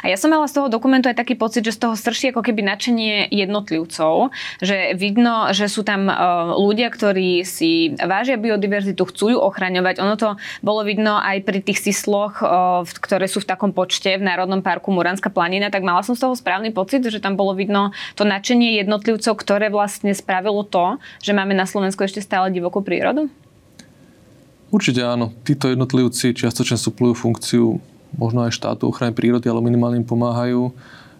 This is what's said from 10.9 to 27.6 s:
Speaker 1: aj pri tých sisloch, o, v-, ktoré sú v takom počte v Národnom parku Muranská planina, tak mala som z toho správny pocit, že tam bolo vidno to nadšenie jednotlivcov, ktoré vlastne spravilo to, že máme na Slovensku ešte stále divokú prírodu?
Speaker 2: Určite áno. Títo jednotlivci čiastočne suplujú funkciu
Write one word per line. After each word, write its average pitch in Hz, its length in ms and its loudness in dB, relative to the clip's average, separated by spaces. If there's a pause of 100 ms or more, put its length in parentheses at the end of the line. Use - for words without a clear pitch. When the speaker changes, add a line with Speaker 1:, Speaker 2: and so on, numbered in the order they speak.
Speaker 1:
aj 196 240 -2
pri 196 160 -2
tých 196 240 -2
sisloch, 208 560 0
o, 214 80 0 (340)
v-, 170 140 -10
ktoré 190 320 -2
sú 196 160 -4
v - 80 -6
takom 185 240 -2
počte 185 400 0
v 196 80 -2
Národnom 185 400 0
parku 180 260 -2
Muranská 185 380 0
planina, 190 400 0
tak 202 160 -2
mala 175 160 2
som 240 160 -2
z 240 80 -2
toho 254 80 2
správny 220 400 -2
pocit, 220 320 0
že 220 160 -4
tam 196 160 -2
bolo 196 160 2
vidno 202 400 0 (240)
to - 80 0
nadšenie 220 560 2
jednotlivcov, 214 560 0
ktoré 208 320 0
vlastne 202 480 0
spravilo 202 480 -2
to, 196 320 0 (240)
že 208 160 0
máme 196 160 0
na 190 160 2
Slovensku 190 320 -2
ešte 196 240 -4
stále 190 260 0
divokú 180 300 -2
prírodu? 196 480 0 (1400)
Speaker 2:
Určite 147 340 0
áno. 120 420 -2
Títo 143 240 0
jednotlivci 127 640 2
čiastočne 120 440 -2
suplujú 120 380 0
funkciu 117 520 2 (480)